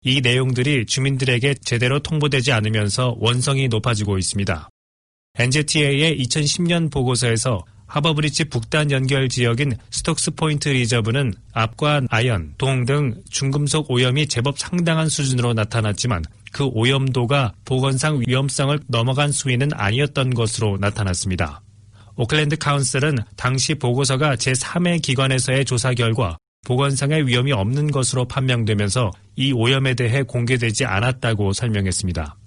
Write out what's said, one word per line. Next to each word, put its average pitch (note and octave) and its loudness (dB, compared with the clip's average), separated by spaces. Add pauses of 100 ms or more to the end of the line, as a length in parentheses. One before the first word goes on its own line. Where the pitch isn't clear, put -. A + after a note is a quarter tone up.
이 C3+ 0
내용들이 B2+ 2
주민들에게 C3 0
제대로 B2 0
통보되지 C#3+ 0
않으면서 A2 0
원성이 B2+ 0
높아지고 G#2+ 0
있습니다. F2+ -4 (720)
엔제티에이의 D3 2
이천십 D3 -2
년 E3+ 0
보고서에서 A#2+ 0 (220)
하버브리지 D3+ 0
북단 D3 -2
연결 C3+ 0
지역인 B2 0 (160)
스톡스 - -2
포인트 D3+ -2
리저브는 A#2+ 0 (200)
압과 C#3 0
아연, A2 0
동 C3 0
등 D3 0
중금속 D3 -2
오염이 B2+ 2
제법 C3 -2
상당한 D#3+ 0
수준으로 B2+ 0
나타났지만 G#2+ 0 (280)
그 C#3 -2
오염도가 B2+ 2 (120)
보건상 C3+ 0
위험성을 C#3 0
넘어간 C3 0
수위는 C3 0
아니었던 C3 0
것으로 G#2+ 0
나타났습니다. F#2 -2 (560)
오클랜드 D3+ 0
카운슬은 C#3+ 0 (180)
당시 B2+ 0
보고서가 C3 0
제삼의 E3+ 0
기관에서의 C3 0
조사 B2+ 0
결과 A2+ 0 (280)
보건상의 C#3 0
위험이 B2 2
없는 C3 0
것으로 B2+ 0
판명되면서 A2+ 0 (240)
이 C3+ 2
오염에 C3 2
대해 B2 0
공개되지 A#2+ 0
않았다고 A2 0
설명했습니다. F#2 -2 (120)